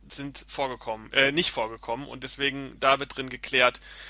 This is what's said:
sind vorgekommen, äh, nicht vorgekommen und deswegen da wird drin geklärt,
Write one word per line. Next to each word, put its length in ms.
sind 320
vorgekommen, 640
äh, 180
nicht 200
vorgekommen 560
und 160
deswegen 560
da 200
wird 160
drin 140
geklärt, 500